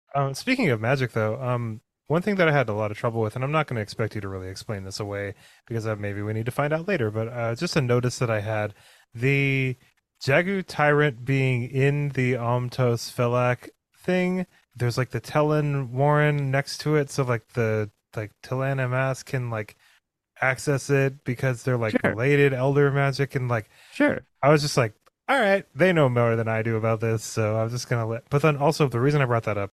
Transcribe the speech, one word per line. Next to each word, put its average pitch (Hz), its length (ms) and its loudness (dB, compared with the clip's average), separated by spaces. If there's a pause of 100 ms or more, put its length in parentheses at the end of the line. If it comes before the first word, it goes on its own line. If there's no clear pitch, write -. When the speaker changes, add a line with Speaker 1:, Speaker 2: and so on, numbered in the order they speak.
(160)
Speaker 1:
Um, 139 200 0
speaking 254 340 0
of 113 120 2
magic, 127 320 0
though, 110 280 -2
um, 120 400 -4 (260)
one 160 140 0
thing 202 140 -2
that 180 140 4
I - 20 4
had 135 180 2
a 107 40 -2
lot 104 180 -2
of 107 60 -8
trouble 117 240 -2
with, 107 140 -2
and - 100 -6
I'm 143 60 -4
not 156 160 0
gonna 117 140 -4
expect 104 340 -4
you 107 60 -4
to 101 80 -10
really 92 200 -8
explain 98 340 -10
this 95 160 -12
away, 101 360 -6 (320)
because, 113 200 -4
uh, 110 80 -2
maybe 101 260 -6
we 107 120 -4
need 110 140 -4
to 127 40 -4
find 143 220 -2
out 165 140 -4
later, 135 240 0
but, 110 180 -4
uh, 117 260 -4
just 170 220 -6
a 156 40 2
notice 123 380 0
that 123 100 -2
I 107 120 -2
had, 107 320 -4 (420)
the 135 640 0 (440)
Jagu 180 460 2
Tyrant 147 580 2
being 131 380 0
in 143 460 0
the 127 240 0
Amtos 120 800 0
Felak 123 580 0 (280)
thing, 180 480 0 (300)
there's, 120 220 -2
like, 127 140 -2
the 117 100 -4
Telen 147 720 0
Warren 147 580 2
next 135 300 -2
to 151 160 2
it, 143 140 0
so, 143 120 -2
like, 123 300 -2
the, 110 380 0 (240)
like, 107 160 -8 (120)
Telen 135 360 -2
Amas 131 440 -2
can, 123 260 -4
like, 107 280 -8 (640)
access 131 480 -2
it 135 360 2
because 127 380 -2
they're, 127 140 0
like, 117 260 0
Speaker 2:
Sure. - 0 -
Speaker 1:
related 139 500 2
elder 139 380 2
magic, 139 440 -2
and, 127 140 -2
like, 113 200 -2 (220)
Speaker 2:
Sure. - 340 0 (180)
Speaker 1:
I 135 60 6
was 151 140 6
just 147 140 -2
like, 117 180 0 (340)
"All 269 100 4
right, 196 260 2 (100)
they 180 180 4
know 151 160 6
more 120 260 4
than 113 120 -2
I 113 160 0
do 113 140 0
about 113 240 0
this, 113 220 0
so 110 340 -2
I'm 113 120 -2
just 123 200 -8
gonna 117 180 0
let," 113 220 -8
but 143 140 2
then 151 140 4
also, 147 320 2
the 120 120 -2
reason 147 200 2
I 135 40 4
brought 120 200 0
that 104 120 -2
up, 101 220 -4